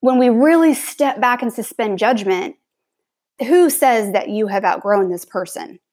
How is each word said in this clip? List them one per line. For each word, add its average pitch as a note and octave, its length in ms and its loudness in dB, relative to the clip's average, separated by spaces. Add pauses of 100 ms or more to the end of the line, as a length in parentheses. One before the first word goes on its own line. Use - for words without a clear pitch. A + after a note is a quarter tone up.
When B3+ 180 2
we B3+ 100 4
really D#4 440 4
step - 480 -4
back B3 200 0
and A#3 120 -4
suspend A3 460 -6
judgment, G3+ 560 -2 (840)
who D#4 300 4
says A3+ 440 0
that - 160 -2
you G#3+ 180 -4
have G3 160 -4
outgrown G3 460 0
this F3 160 -8
person? - 540 -10 (140)